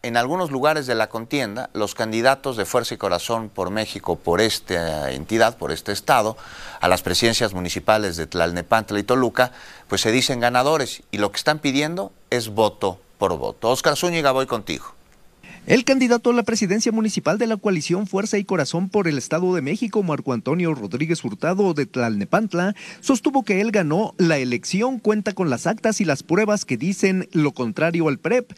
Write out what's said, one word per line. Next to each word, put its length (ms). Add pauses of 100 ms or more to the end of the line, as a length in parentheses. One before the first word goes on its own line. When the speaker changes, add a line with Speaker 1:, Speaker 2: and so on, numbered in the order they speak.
Speaker 1:
en 160
algunos 340
lugares 360
de 80
la 140
contienda, 640
los 200
candidatos 640
de 100
Fuerza 280
y 40
Corazón 520
por 200
México, 460
por 260
esta 720
entidad, 460
por 140
este 200
estado, 460 (420)
a 80
las 160
presidencias 500
municipales 640
de 120
Tlalnepantla 720
y 40
Toluca, 480 (360)
pues 140
se 100
dicen 280
ganadores, 720
y 60
lo 140
que 60
están 220
pidiendo 520 (180)
es 200
voto 500 (180)
por 200
voto. 320
Oscar 280
Zúñiga, 340
voy 140
contigo. 400 (800)
Speaker 2:
El 180
candidato 460
a 40
la 100
presidencia 500
municipal 440
de 80
la 120
coalición 500
Fuerza 300
y 80
Corazón 420
por 220
el 80
Estado 360
de 80
México, 400
Marco 300
Antonio 420
Rodríguez 520
Hurtado 480
de 120
Tlalnepantla, 880 (280)
sostuvo 420
que 160
él 120
ganó 460
la 200
elección, 640
cuenta 340
con 160
las 180
actas 320
y 60
las 180
pruebas 400
que 140
dicen 560
lo 180
contrario 560
al 100
prep, 400